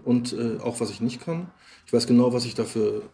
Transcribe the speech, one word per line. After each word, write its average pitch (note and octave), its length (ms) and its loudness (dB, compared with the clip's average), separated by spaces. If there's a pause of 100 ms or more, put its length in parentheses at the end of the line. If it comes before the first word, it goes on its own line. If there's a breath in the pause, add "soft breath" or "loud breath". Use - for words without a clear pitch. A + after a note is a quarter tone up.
und, A#2+ 260 0
äh, A2 320 -4
auch A#2+ 160 -4
was A2 100 -2
ich G2+ 120 -10
nicht A2+ 180 -2
kann. E3+ 320 -8 (340 soft breath)
Ich - 60 -6
weiß A#2 160 4
genau, B2 240 6
was B2 140 -2
ich A#2 100 -8
dafür G#2+ 460 -2 (120)